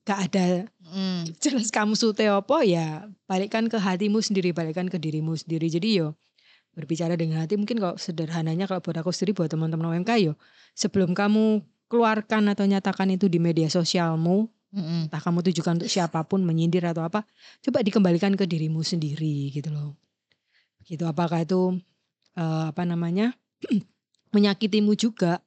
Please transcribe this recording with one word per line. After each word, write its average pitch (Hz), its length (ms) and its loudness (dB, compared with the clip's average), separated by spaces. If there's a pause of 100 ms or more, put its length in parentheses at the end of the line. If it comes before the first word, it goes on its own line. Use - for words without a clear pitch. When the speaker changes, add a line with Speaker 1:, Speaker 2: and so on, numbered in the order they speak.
Speaker 1:
gak 196 300 -4
ada 180 340 2 (160)
Speaker 2:
Hmm. 180 400 -6 (160)
Speaker 1:
jelas 240 320 0
kamu 214 240 0
sute 214 320 0
apa, 214 400 2
ya 165 400 0 (240)
balikkan 208 400 0
ke 226 80 -2
hatimu 202 400 0
sendiri, 190 320 0
balikkan 170 400 -4
ke 180 80 -4
dirimu 156 400 -4
sendiri. 160 320 -4
Jadi 175 320 0
yo, 156 160 -4 (560)
berbicara 165 400 -4
dengan 160 320 0
hati 160 80 -2
mungkin 208 240 -2
kalau 185 160 -2
sederhananya 165 720 -4
kalau 185 160 -4
buat 165 160 -6
aku 165 160 -2
sendiri, 196 240 -2
buat 160 160 -2
teman-teman 160 320 -2
O 165 80 0
M 175 80 0
K 233 180 0
yo, 156 140 2 (400)
sebelum 185 400 0
kamu 214 480 2 (240)
keluarkan 220 640 2
atau 202 160 0
nyatakan 196 420 2
itu 190 220 2
di 170 80 2
media 165 320 2
sosialmu, 175 800 2 (220)
Speaker 2:
Mm-mm. 165 340 -2
Speaker 1:
entah 151 160 -6
kamu 170 240 0
tujukan 170 320 0
untuk 170 100 -2
siapapun, 170 540 0
menyindir 170 420 2
atau 170 180 -2
apa, 165 200 -2 (400)
coba 269 180 0
dikembalikan 196 540 4
ke 190 120 2
dirimu 160 360 -2
sendiri 156 680 -2
gitu 143 180 -6
loh. 147 240 -6 (880)
Gitu, 170 240 -6
apakah 165 380 0
itu, 185 340 2 (560)
eh, 160 320 -2
apa 156 160 -6
namanya, 175 560 -2 (240)
<clears throat> - 720 -6
menyakitimu 208 640 4
juga. 180 520 0